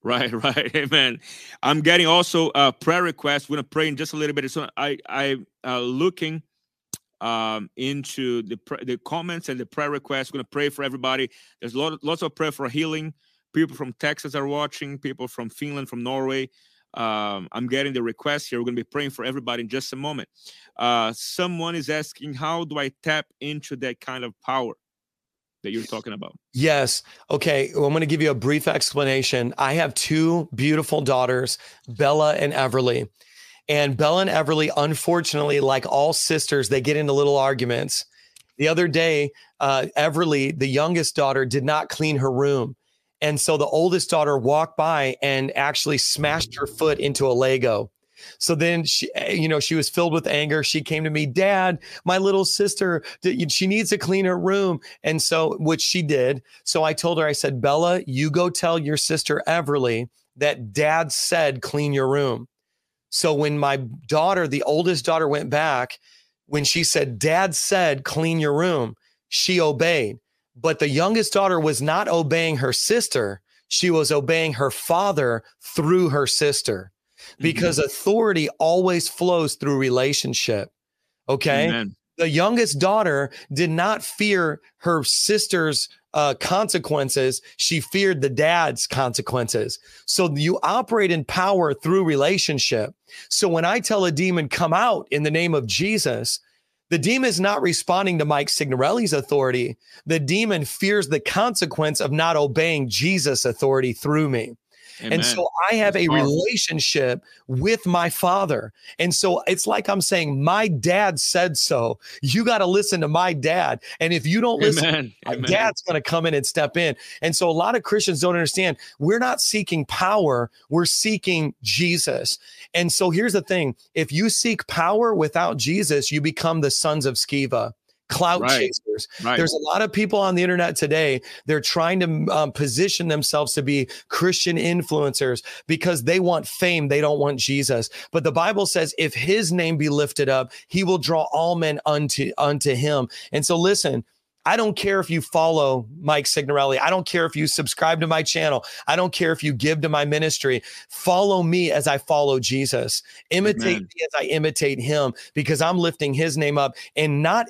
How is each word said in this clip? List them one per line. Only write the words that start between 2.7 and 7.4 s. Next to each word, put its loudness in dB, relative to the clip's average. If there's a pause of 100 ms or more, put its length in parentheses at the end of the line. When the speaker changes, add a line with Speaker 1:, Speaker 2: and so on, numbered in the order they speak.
Speaker 1:
prayer 0
request. -4
We're -2
gonna -6
pray -2
in -4
just -8
a -8
little -2
bit. -4
So -8 (100)
I, -4 (100)
I, -2 (260)
uh, -4
looking, -4 (800)
um, -6